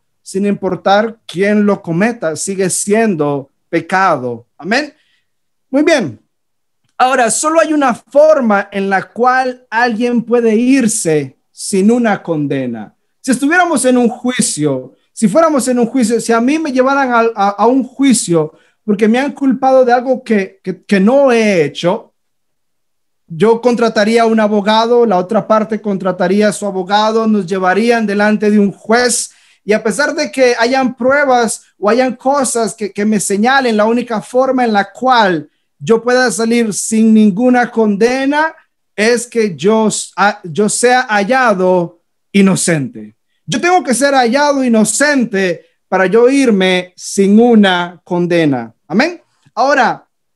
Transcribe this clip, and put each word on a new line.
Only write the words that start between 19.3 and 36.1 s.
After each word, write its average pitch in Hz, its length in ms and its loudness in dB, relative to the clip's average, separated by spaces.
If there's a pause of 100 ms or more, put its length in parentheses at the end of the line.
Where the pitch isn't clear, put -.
culpado 262 520 2
de 240 100 2
algo 254 300 0
que, 196 400 -2
que, 180 200 -10
que 202 160 0
no 262 320 4
he 208 320 2
hecho, 170 500 -4 (1120)
yo 214 340 0
contrataría 233 600 0
a - 20 2
un 226 140 2
abogado, 220 680 2
la 196 120 0
otra 185 300 -2
parte 214 340 0
contrataría 190 680 -2
a 190 40 -2
su - 120 -10
abogado, 208 640 -2
nos 208 180 0
llevarían 196 640 0
delante 208 420 0
de 208 100 2
un 202 120 2
juez, 240 600 -2 (320)
y - 100 -2
a 214 100 -2
pesar 262 320 -2
de 311 160 -4
que 247 260 2
hayan 254 380 0
pruebas 254 680 0 (160)
o 190 120 -2
hayan 254 260 0
cosas 240 580 -2
que, 202 180 -10
que 208 140 -4
me 214 140 0
señalen, 233 580 0
la 208 80 2
única 233 360 -2
forma 254 440 -2
en 220 80 0
la 196 180 -2
cual 208 560 0 (300)
yo 220 240 0
pueda 247 300 0